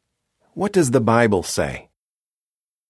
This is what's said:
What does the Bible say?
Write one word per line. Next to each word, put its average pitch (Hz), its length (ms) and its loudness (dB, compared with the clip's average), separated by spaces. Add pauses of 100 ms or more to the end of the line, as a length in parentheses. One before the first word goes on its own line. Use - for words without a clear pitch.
(560)
What 196 180 -6
does 151 180 2
the 127 80 2
Bible 113 420 2
say? 71 460 -6 (1040)